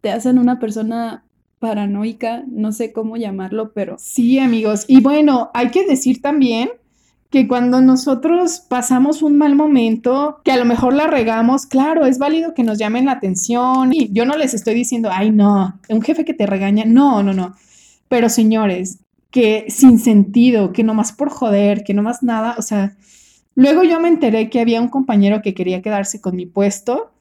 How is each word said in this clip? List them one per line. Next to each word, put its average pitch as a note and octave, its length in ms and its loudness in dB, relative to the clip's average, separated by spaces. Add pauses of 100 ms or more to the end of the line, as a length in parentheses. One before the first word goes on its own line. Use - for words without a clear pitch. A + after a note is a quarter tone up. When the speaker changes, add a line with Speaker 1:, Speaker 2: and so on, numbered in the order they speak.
Speaker 1:
te G#3 100 -6
hacen B3 280 0
una B3 200 0
persona A3 640 -8 (360)
paranoica, A3 880 -6
no G#3+ 260 -6
sé A3 200 -6
cómo A3+ 240 -8
llamarlo, G#3 560 -8
pero G3+ 240 -8
Speaker 2:
Sí, B3+ 420 0
amigos, A3 480 0
y C4 140 8
bueno, C#4 520 2
hay A#3+ 180 -2
que G4 140 0
decir C4 360 0
también C4 480 0 (640)
que C4 180 2
cuando B3 320 2
nosotros C#4 880 2
pasamos C4 520 0
un D4 160 2
mal C#4+ 180 4
momento, C4+ 880 0
que - 80 0
a B3 40 2
lo B3 60 0
mejor A#3+ 300 2
la D4+ 140 2
regamos, A#3 580 0
claro, D4 400 0
es B3+ 120 2
válido D#4+ 360 -2
que B3+ 100 -2
nos A3 140 -2
llamen A3 280 -2
la C4+ 80 0
atención, B3 800 -2
y C4 200 0
yo A3+ 120 0
no D4 120 -2
les C4 160 -2
estoy A3 200 -4
diciendo, A#3 380 -2
"Ay, G3+ 200 0
no, G3+ 460 2 (120)
un A3 120 0
jefe D#4 220 -2
que D#4+ 120 -6
te G#3 100 -2
regaña", G3 400 -2
no, A#3 380 4
no, G3 100 -2
no, F#3 220 -6 (520)
pero A#3 220 0
señores, G#3+ 680 0 (320)
que A3 360 0
sin B3 320 6
sentido, G#3+ 720 2
que A3 120 -2
nomás A3 280 -2
por D4 180 -6
joder, G#3 540 0
que G3+ 120 -6
nomás A3 280 -4
nada, A#3 340 -4
o A3 40 -8
sea, G3+ 340 -4 (600)
luego C#4+ 280 4
yo E4 160 2
me E4+ 80 0
enteré A3+ 420 0
que A#3+ 120 0
había A#3 180 0
un B3 80 -2
compañero G#3+ 540 0
que G3 140 -6
quería F#3 260 -4
quedarse G3+ 400 -6
con F3+ 160 -6
mi F3+ 80 -8
puesto G3+ 760 -4